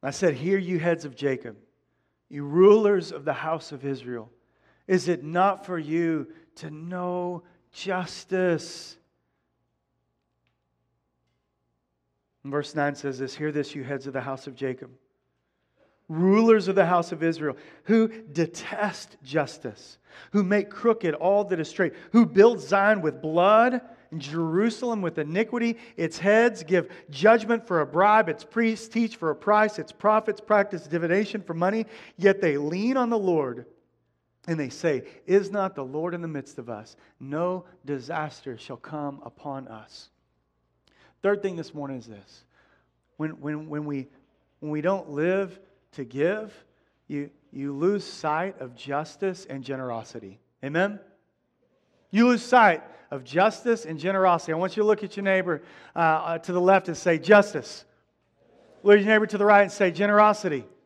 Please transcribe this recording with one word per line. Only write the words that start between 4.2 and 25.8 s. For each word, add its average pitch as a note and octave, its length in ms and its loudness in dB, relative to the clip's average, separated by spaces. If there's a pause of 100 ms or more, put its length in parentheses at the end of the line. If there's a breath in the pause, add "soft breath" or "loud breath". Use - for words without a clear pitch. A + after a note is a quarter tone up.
Is F#3 220 0
it F3 140 -2
not F3+ 440 0
for F3+ 120 -8
you D#3+ 500 -2 (280 loud breath)
to D#3+ 140 -14
know F3+ 720 -8 (300 soft breath)
justice?" F#3 1200 -4 (3500)
And C#3 80 -14
verse C#3+ 240 -4
nine C#3+ 200 -2
says C3+ 240 -8
this, C3 160 -8
"Hear D3+ 180 -6
this, C#3+ 220 -4
you C#3 100 -10
heads C3 220 -8
of C3+ 80 -12
the C3 80 -6
house C3+ 240 -10
of C3+ 80 -14
Jacob, C3 360 -8 (1200)
rulers G3 600 4
of F#3 80 0
the F#3 100 4
house F3 240 0
of E3 140 -6
Israel, D#3 320 -4 (280 loud breath)
who A3 220 2
detest F3+ 1160 -6
justice, C3 720 -8 (320 loud breath)
who G3+ 140 2
make G3+ 260 0
crooked A3+ 440 0
all G3 280 2
that F#3 160 -2
is D#3 100 -6
straight, F3 260 -2 (180 loud breath)
who A#3 120 6
build G3 360 8
Zion G3 400 2
with D3+ 200 -4
blood G#3+ 600 4 (320 loud breath)
and D#3+ 80 -10
Jerusalem F#3 840 -2
with E3 160 -4
iniquity. A3+ 600 -2 (180 loud breath)